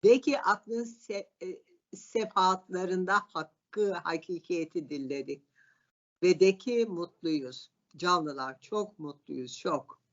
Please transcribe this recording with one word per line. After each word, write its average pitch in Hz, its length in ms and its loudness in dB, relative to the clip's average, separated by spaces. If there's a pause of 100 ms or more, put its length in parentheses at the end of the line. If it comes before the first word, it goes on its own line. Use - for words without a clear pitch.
De 240 180 8
ki 285 180 0
aklın 214 440 -2
se-, 226 460 -10 (140)
e, 185 200 -10 (320)
sefahatlarında 185 1200 0 (140)
hakkı, 190 600 -4
hakikiyeti 165 960 -6
dilledik. 139 540 -8 (800)
Ve 180 160 6
de 190 180 6
ki 233 320 0
mutluyuz. 160 800 -6 (260)
Canlılar 147 640 -2
çok 208 380 -6
mutluyuz, 139 580 -10
çok. - 440 -6 (120)